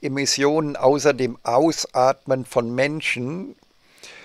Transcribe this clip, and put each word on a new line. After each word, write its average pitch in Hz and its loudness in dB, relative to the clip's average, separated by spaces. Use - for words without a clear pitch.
Emissionen 143 0
außer 139 4
dem 120 -4
Ausatmen 131 0
von 117 -2
Menschen, 147 -4